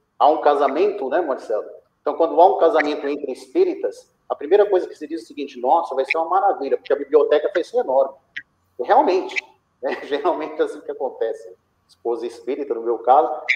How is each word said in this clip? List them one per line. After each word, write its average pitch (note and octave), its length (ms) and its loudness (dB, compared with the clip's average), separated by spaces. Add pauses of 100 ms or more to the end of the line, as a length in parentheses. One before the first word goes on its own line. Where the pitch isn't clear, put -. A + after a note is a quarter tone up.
(180)
há C3+ 100 6
um D#3 120 4
casamento, C#3+ 680 0
né, D3+ 120 -2
Marcelo? A#2+ 440 -4 (360)
Então, D3 160 -4
quando D#3 240 2
há F3+ 60 10
um G3 120 4
casamento D3 480 2
entre C#3+ 240 -6
espíritas, - 800 -2 (180)
a B2+ 60 -2
primeira G3 340 2
coisa F3+ 200 0
que - 80 -18
se D3+ 100 -14
diz D#3+ 140 -10
é - 40 -18
o - 20 -20
seguinte, C3 340 -12
"Nossa, C#3 340 0
vai C3+ 100 0
ser D#3+ 140 -4
uma E3 100 -4
maravilha, F3+ 480 0
porque - 160 -2
a C#3 40 2
biblioteca C#3+ 580 2
vai E3+ 80 0
ser A#3 160 -4
enorme." C3+ 380 0 (600)
E B2+ 40 -6
realmente, F#3+ 540 2 (460)
né, C#3+ 180 -6
<laughs> D3+ 40 -14
geralmente D3+ 560 -4
é D#3+ 40 2
assim D3 160 -10
que - 100 -14
acontece. A2+ 640 -6 (320)
Esposa A#2 400 -6
espírita, B2 460 -8
no A2+ 100 -6
meu A#2 180 -2
caso, D3 280 4
a - 160 -8 (120)